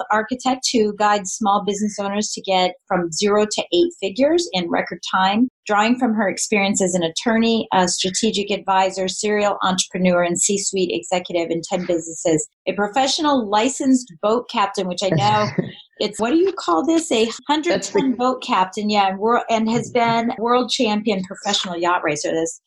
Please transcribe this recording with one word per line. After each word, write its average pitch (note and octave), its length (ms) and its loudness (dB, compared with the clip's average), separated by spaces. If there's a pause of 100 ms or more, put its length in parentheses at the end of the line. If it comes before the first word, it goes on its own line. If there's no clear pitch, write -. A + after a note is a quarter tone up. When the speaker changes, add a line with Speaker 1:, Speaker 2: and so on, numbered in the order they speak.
(120)
Speaker 1:
architect B3+ 600 -2
who G#3+ 220 2
guides G#3 380 0
small G3+ 320 0
business G#3 340 -4
owners G3+ 320 -2
to - 100 -8
get F#3 340 0 (120)
from F3 240 -2
zero G#3 340 2
to - 200 -4 (100)
eight F3 260 4
figures C#4 520 0
in F3 180 -2
record F3+ 300 -4 (100)
time, G3+ 380 2 (180)
drawing G#3+ 320 2
from B3 160 0
her G#3 140 0
experience G3 520 0
as F#3 140 0
an F3+ 80 2
attorney, A3+ 680 0
a F3+ 160 4
strategic G3 640 -2
advisor, F#3+ 560 0
serial G#3 560 -2
entrepreneur, F3+ 580 0
and F3 180 0
C-suite F#3+ 520 -2
executive E3+ 580 -4
in E3+ 180 -2
ten F3+ 180 -4
businesses, E3 640 0 (200)
a F#3+ 60 0
professional C4 760 0
licensed B3+ 720 2
boat A3+ 260 0
captain, G3+ 380 -2
which F3+ 160 -6
I G3 60 2
know G#3 400 2 (260)
Speaker 2:
<laughs> - 240 -20
Speaker 1:
it's, G#3 220 -2
what A3+ 100 0
do D#4 60 4
you F4+ 160 2
call E4 340 0
this? E4 240 2
A A3+ 180 2 (200)
hundred D#4 240 2
Speaker 2:
That's - 180 -2
the G#3 80 0
Speaker 1:
ton C4+ 140 2
boat B3+ 320 -2
captain, G#3 440 0
yeah, G3+ 200 4
and G3 100 -4
wor-, A3+ 320 2
and A3 200 2
has A3+ 200 -2
been A#3 480 2
world A#3 320 2
champion G#3 540 0
professional F#3+ 520 -4
yacht F3 280 2
racer. D#3+ 280 -2
That's E3 340 -2